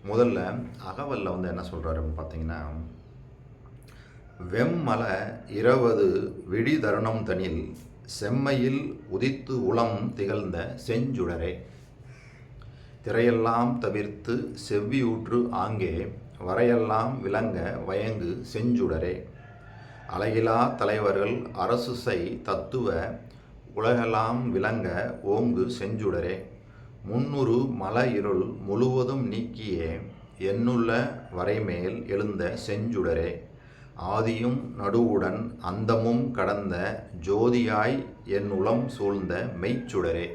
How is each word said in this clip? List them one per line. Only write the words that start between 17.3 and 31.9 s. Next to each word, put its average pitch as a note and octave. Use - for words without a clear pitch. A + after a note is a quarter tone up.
வயங்கு G2+
செஞ்சுடரே, G2
அழகிலா A2+
தலைவர்கள் G#2
அரசு A#2+
செய் G2
தத்துவ G2
உலகெல்லாம் A#2
விளங்க G2+
ஓங்கு A#2+
செஞ்சுடரே, F#2+
முன்னுறு B2+
மல A#2
இருள் G2
முழுவதும் B2+
நீக்கியே G2
என்னுள்ள A#2
வரைமேல் F2+